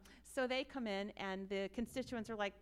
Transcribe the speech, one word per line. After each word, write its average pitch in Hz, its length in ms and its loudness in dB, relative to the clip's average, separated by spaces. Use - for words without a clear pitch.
so 262 240 2
they 254 160 4
come 269 240 -2
in 202 300 2
and 190 300 -2
the 196 260 2
constituents 233 560 -2
are 226 60 -2
like, 202 260 2